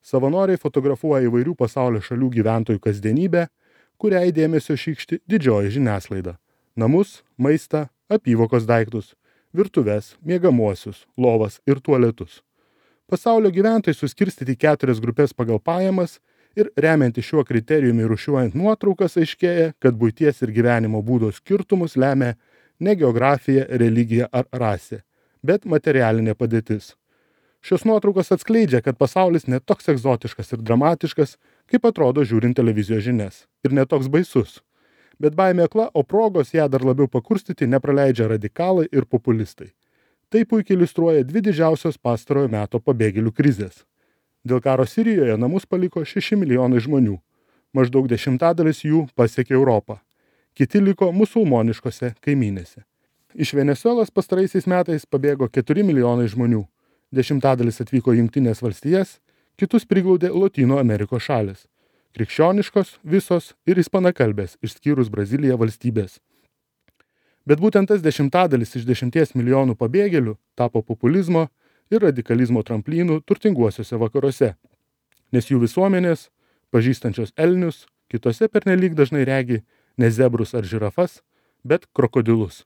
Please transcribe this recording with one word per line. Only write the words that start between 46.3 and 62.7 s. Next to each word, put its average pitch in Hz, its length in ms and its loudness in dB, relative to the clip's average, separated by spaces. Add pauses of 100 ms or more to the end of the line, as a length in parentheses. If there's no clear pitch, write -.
milijonai 127 480 2
žmonių. 127 320 0 (580)
Maždaug 131 380 2
dešimtadalis 156 720 0
jų 156 320 0
pasiekė 123 400 0
Europą. 117 460 0 (520)
Kiti 175 300 0
liko 190 320 0
musulmoniškose 127 1080 0
kaimynėse. 104 600 -4 (500)
Iš - 240 -6
Venesuelos 208 560 0
pastaraisiais 185 560 -2
metais 175 400 -2
pabėgo 139 400 0
keturi 151 380 -2
milijonai 120 420 0
žmonių. 113 360 -2 (480)
Dešimtadalis 131 680 0
atvyko 123 320 0
į 113 60 4
Jungtines 117 420 0
Valstijas, 151 540 -4 (420)
kitus 214 320 0
priglaudė 185 400 2
Lotynų 147 480 0
Amerikos 110 480 -2
šalys. 107 400 -4 (480)
Krikščioniškos 190 880 -2